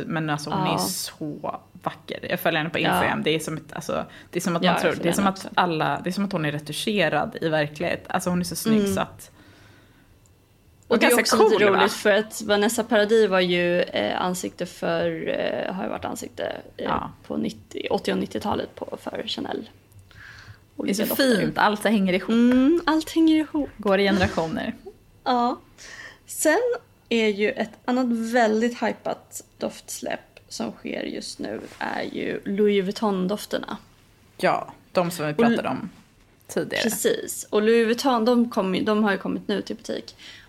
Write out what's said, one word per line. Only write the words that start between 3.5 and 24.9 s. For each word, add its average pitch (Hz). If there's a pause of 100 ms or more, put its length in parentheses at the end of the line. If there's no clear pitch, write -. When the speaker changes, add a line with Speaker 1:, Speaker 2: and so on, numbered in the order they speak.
Speaker 1:
ett, -
alltså, - (260)
det -
är -
som 175
att 170
Speaker 2:
Ja, 180
Speaker 1:
man 170
Speaker 2:
jag 170
Speaker 1:
tror, 170
Speaker 2:
följer -
Speaker 1:
det 175
är 170
som 196
Speaker 2:
henne 190
Speaker 1:
att -
Speaker 2:
också. -
Speaker 1:
alla, 156
det 175
är -
som 202
att 196
hon 160
är 151
retuscherad 151
i 165
verklighet. 156
Alltså, 185
hon 175
är 180
så 170
snygg 214
Speaker 2:
Mm. 196
Speaker 1:
så -
att - (1600)
Speaker 2:
Och 233
det 220
är 214
Speaker 1:
ganska 233
Speaker 2:
också 220
lite 202
Speaker 1:
cool, 196
va? 185
Speaker 2:
roligt, 180
för -
att 214
Vanessa 214
Paradis 214
var 185
ju, 175
eh, -
ansikte 180
för, 170 (100)
eh, -
har 196
ju -
varit -
ansikte, - (320)
eh, -
Speaker 1:
Ja. - (160)
Speaker 2:
på -
nittio, -
åttio 202
och 190
nittiotalet 196
på, -
för -
Chanel. - (1200)
Speaker 1:
Det -
är 202
så 208
Speaker 2:
Olika -
dofter. 240
Speaker 1:
fint. 156
Allt 208
hänger 196
ihop. 185
Speaker 2:
Mm, 254
allt 311
hänger 320
ihop. 302
Speaker 1:
Går 196
i 202
generationer. 190 (500)